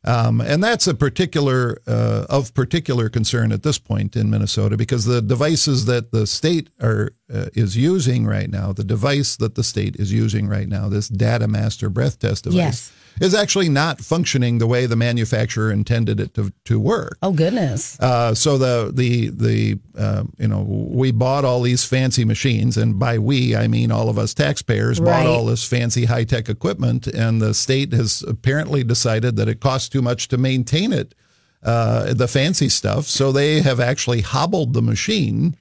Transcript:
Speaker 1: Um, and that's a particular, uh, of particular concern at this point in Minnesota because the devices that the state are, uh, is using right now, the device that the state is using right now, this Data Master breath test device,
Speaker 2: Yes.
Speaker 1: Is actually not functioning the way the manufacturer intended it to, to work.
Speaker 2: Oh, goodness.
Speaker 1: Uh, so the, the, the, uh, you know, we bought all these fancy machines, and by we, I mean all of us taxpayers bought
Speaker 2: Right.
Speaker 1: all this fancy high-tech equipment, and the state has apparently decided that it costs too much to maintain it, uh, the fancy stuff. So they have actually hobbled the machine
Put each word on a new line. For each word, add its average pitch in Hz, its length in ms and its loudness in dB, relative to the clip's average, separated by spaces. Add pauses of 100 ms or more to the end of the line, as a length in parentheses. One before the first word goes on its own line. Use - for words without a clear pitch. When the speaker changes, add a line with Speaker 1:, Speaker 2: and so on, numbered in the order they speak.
Speaker 1:
Um, 113 360 2
and 147 200 0
that's 226 240 0
a 170 80 2
particular, 135 840 0 (100)
uh, 110 420 0
of 131 240 -2
particular 127 540 0
concern 110 460 0
at 101 100 -4
this 101 140 0
point 104 400 -4
in 107 120 2
Minnesota 104 460 0
because 113 300 -2
the 120 160 0
devices 127 640 0
that 120 260 -2
the 107 160 0
state 165 420 -2 (120)
are, 107 320 0 (200)
uh, 101 200 -4
is 107 240 0
using 127 480 2
right 101 260 -2
now, 98 220 -4
the 104 100 -6
device 131 540 0
that 110 180 -4
the 113 80 -2
state 101 320 -4
is 98 160 -2
using 107 380 0
right 98 180 -2
now, 101 220 -4
this 101 180 -2
Data 110 400 0
Master 107 420 -2
breath 120 300 -2
test - 240 -4
device, 180 140 0
Speaker 2:
Yes. 143 340 -2 (300)
Speaker 1:
Is 185 140 2
actually 202 340 2
not 147 300 0
functioning 127 580 0
the 113 100 2
way 123 180 2
the 117 100 0
manufacturer 113 760 0
intended 104 480 0
it 101 140 -6
to, 101 180 -2 (140)
to 110 140 2
work. 196 420 -2
Speaker 2:
Oh, 196 100 0
goodness. 160 680 0
Speaker 1:
Uh, 120 340 2
so 139 240 2
the, 123 360 2
the, 120 360 0
the, 107 500 0 (180)
uh, 101 260 -2 (140)
you 110 100 -2
know, 101 200 0
we 113 440 0
bought 127 340 2
all 123 160 2
these 123 240 0
fancy 127 400 2
machines, 110 520 0
and 110 220 2
by 117 200 0
we, 123 360 2
I 110 120 0
mean 113 240 2
all 113 180 0
of 107 80 0
us 110 160 -2
taxpayers 120 680 0
bought 170 140 4
Speaker 2:
Right. 160 140 2
Speaker 1:
all 117 180 2
this 117 220 0
fancy 120 380 0
high-tech 117 440 0
equipment, 123 580 -2
and 113 340 0
the 110 120 2
state 135 400 0
has 113 340 0
apparently 139 560 0
decided 117 520 0
that 107 120 0
it 117 120 -2
costs 131 300 -2
too 135 120 0
much 123 280 -2
to 127 80 0
maintain 131 540 0
it, - 220 -4 (480)
uh, 113 520 0
the 120 140 0
fancy 143 400 0
stuff. 104 380 -2
So 135 260 0
they 147 300 2
have 131 180 2
actually 120 420 0
hobbled 143 520 0
the 117 80 2
machine 127 800 0